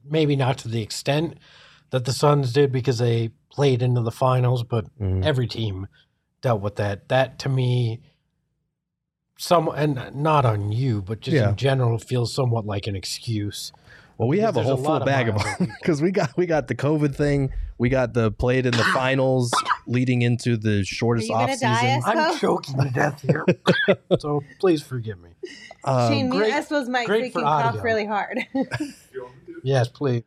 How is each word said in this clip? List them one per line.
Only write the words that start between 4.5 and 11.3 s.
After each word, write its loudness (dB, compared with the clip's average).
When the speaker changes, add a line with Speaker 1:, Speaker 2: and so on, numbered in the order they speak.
Speaker 1:
but -2
Speaker 2:
Mm-hmm. 0
Speaker 1:
every 0
team -6
dealt 0
with -6
that. -4
That, 0
to -6
me, 0
some, 2
and -2
not 4
on 0
you, 0
but -8
just -2